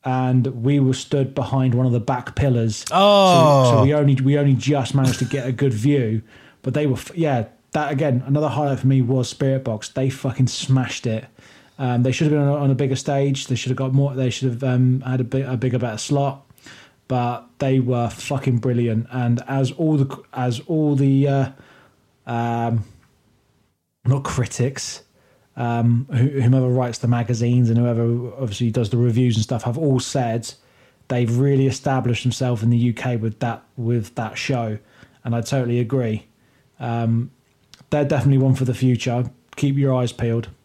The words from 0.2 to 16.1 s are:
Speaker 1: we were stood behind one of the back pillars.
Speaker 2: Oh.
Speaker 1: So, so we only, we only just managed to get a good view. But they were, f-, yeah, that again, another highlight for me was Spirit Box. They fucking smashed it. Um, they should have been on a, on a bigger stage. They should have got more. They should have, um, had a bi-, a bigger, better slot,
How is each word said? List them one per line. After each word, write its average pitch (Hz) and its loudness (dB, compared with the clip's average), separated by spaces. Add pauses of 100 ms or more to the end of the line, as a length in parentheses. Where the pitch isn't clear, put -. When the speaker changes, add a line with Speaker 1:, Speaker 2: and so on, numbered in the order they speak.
Speaker 1:
we 143 4
were 131 4
stood 139 -2
behind 131 0
one 127 2
of 123 2
the 117 0
back 123 -4
pillars. 117 0
Speaker 2:
Oh. 175 6
Speaker 1:
So, 120 6
so 107 6
we 143 4
only, 143 4
we 135 2
only 143 4
just 131 -2
managed 131 2
to 123 -2
get 131 -6
a 131 -4
good 123 0
view. 113 0 (400)
But 131 -4
they 151 0
were, 131 0
f-, - -12
yeah, 139 0 (240)
that 151 -2
again, 135 0
another 147 0
highlight 139 -2
for - -2
me 135 4
was 123 0
Spirit 135 -2
Box. 107 -8
They 135 -2
fucking 131 -2
smashed 131 -2
it. 113 -4 (520)
Um, 123 0
they 127 2
should 151 0
have 147 2
been 147 2
on 139 2
a, 143 2 (100)
on 135 4
a 135 4
bigger 131 0
stage. 139 -2
They 127 0
should 127 -6
have 131 -2
got 131 -4
more. 139 2
They 127 0
should 131 -4
have, 120 -6
um, 127 2
had 127 -2
a 120 0
bi-, 131 -4
a 127 -6
bigger, 123 -2
better 117 -4
slot, 139 -2 (640)